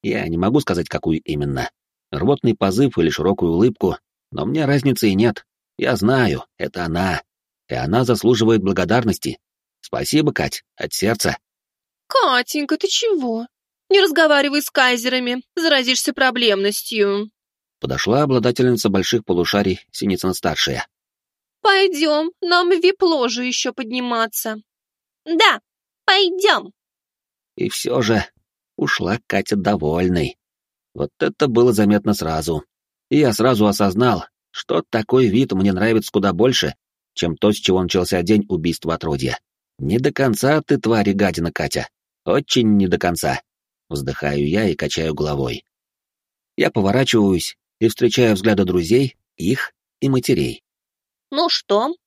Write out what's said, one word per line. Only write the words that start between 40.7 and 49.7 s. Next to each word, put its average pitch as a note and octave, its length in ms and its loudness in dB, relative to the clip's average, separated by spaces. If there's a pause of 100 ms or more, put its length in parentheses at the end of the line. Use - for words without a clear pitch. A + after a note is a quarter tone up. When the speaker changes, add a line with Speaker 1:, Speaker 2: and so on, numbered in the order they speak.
Speaker 1:
тварь G#2+ 300 0
и G2+ 40 2
гадина, F2 380 0
Катя! - 380 -6 (360)
Очень A2+ 520 2
не G2 120 4
до F2 100 0
конца". E2+ 420 -2 (480)
Вздыхаю C#2+ 600 -4
я G2+ 200 0
и D#2+ 60 0
качаю D#2 400 -4
головой. C#2+ 500 -4 (920)
Я - 140 2
поворачиваюсь G2+ 840 2 (240)
и A2 80 2
встречаю A#2 460 2
взгляды G2 300 2
друзей, F2+ 520 0 (200)
их G#2 360 -4 (280)